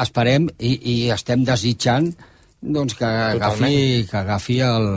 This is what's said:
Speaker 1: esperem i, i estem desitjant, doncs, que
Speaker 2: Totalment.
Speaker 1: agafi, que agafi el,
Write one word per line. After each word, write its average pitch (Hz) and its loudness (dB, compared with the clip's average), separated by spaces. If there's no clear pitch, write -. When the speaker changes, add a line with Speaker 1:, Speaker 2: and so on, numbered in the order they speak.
Speaker 1:
esperem 127 2
i, 120 -2
i 120 0
estem 123 0
desitjant, 123 0
doncs, 143 -2
que 120 -2
Speaker 2:
Totalment. 113 0
Speaker 1:
agafi, 127 2
que 107 -4
agafi 101 -2
el, 117 2